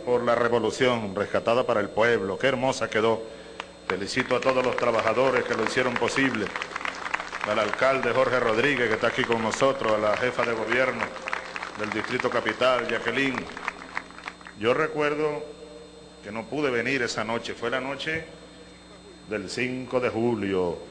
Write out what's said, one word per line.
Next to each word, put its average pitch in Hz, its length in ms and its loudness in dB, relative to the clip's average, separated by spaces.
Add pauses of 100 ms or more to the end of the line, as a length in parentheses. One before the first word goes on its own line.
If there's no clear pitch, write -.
por 123 180 2
la 120 120 4
revolución, 113 800 2
rescatada 110 500 2
para 113 140 2
el 101 80 0
pueblo. 104 500 2
Qué 131 100 2
hermosa 127 420 0
quedó. 113 320 2 (680)
Felicito 101 480 0
a 120 60 2
todos 127 240 2
los 120 100 0
trabajadores 117 720 2
que 117 100 -2
lo 110 80 0
hicieron 127 300 0
posible. 117 520 0 (1040)
Al 104 100 2
alcalde 123 520 2
Jorge 127 280 4
Rodríguez, 120 500 2
que 110 60 2
está 117 120 2
aquí 120 160 0
con 117 180 2
nosotros, 110 520 2
a 107 40 4
la 107 200 2
jefa 123 260 0
de 117 100 0
gobierno 117 520 0 (760)
del 104 120 -2
Distrito 117 380 -2
Capital, 120 600 2
Jacqueline. 117 500 0 (1200)
Yo 113 140 4
recuerdo 151 680 0 (800)
que 104 100 -12
no 110 120 -6
pude 135 260 -2
venir 123 320 0
esa 113 220 -2
noche, 113 300 -4
fue 117 160 -6
la 131 100 -2
noche 147 460 -6 (1040)
del 101 200 -6
cinco 127 520 -2
de 120 80 2
julio 98 680 0 (140)